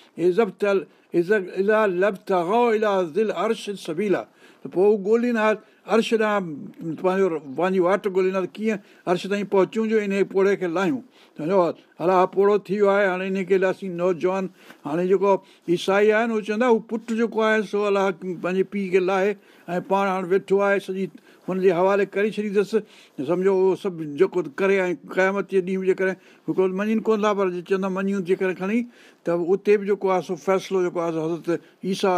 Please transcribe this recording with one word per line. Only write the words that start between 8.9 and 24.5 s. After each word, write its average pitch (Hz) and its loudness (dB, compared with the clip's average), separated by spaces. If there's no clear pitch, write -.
عرش 175 0
تائين 202 -4
پهچون 202 0
جو 220 2
ان 202 -2
پوڙهي 190 2
کي 185 -4
لاهيون. 165 -2
سمجهو؟ 175 2
الله 185 4
پوڙهو 202 4
ٿي 196 -6
ويو 202 2
آهي. 202 4
هاڻي 185 -2
ان 190 -2
کي 185 2
لاهيسين 185 -2
نوجوان. 180 -2
هاڻي 165 -2
جيڪو 196 4
عيسائي 196 2
آهن، 226 2
اهو 220 -2
چوندا، 214 -2
هو 226 4
پٽ 226 -8
جيڪو 220 -2
آهي، 220 2
سو 202 -4
الله 196 2
پنهنجي 185 0
پيءُ 196 -6
کي 185 4
لاهي ۽ 190 0
پاڻ 196 0
هاڻي 185 -4
ويٺو 190 0
آهي، 202 2
سڄي 190 -6
هن 185 -2
جي 185 4
حوالي 196 2
ڪري 202 -2
ڇڏيندس. 202 -2
سمجهو؟ 185 2
اهو 185 4
سڀ 175 -6
جيڪو 180 0